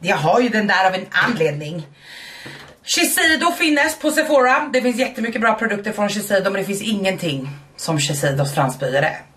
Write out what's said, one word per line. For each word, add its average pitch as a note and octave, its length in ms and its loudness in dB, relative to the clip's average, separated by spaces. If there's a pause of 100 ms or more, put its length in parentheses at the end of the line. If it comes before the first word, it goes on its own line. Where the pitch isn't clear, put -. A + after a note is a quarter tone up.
jag E3+ 160 0
har E3 240 4
ju B3 80 2
den G#3+ 180 0
där F#3+ 200 4
av F#3+ 80 2
en F#3+ 160 -6
anledning. D#3+ 760 -2 (960)
Shiseido E4+ 680 2
finnes D4+ 460 2
på D4+ 120 0
Sephora. D4 600 2
Det B3+ 100 2
finns A#3+ 140 0
jättemycket A#3+ 440 -4
bra A3 140 4
produkter G3+ 380 -4
från G#3 160 0
Shiseido, G3 420 0
men G3 100 -2
det F#3+ 60 -4
finns G3+ 160 -4
ingenting F3+ 680 -2 (260)
som D#3 240 -2
Shiseidos C#3+ 540 0
fransböjare. C#3 600 0 (200)